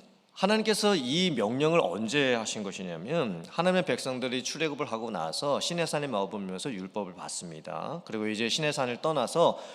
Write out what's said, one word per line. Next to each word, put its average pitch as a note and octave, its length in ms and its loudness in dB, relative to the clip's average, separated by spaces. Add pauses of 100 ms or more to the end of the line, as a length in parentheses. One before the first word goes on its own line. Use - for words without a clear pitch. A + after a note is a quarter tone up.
(340)
하나님께서 G#3 640 2
이 D#3+ 340 2
명령을 C3+ 500 4
언제 A2+ 540 2
하신 A2 300 -2
것이냐면, F#2 840 -4
하나님의 F#3 340 4
백성들이 B2+ 580 -2
출애굽을 C#3+ 480 -2
하고 A2+ 220 -2
나서 G2+ 480 0
시내산에 D#3+ 480 0
머물면서 G2 640 -2
율법을 F#2+ 420 -6
받습니다. E2 880 -8
그리고 G#2+ 220 -4
이제 G#2+ 220 0
시내산을 C3+ 520 0
떠나서 D3+ 640 4 (120)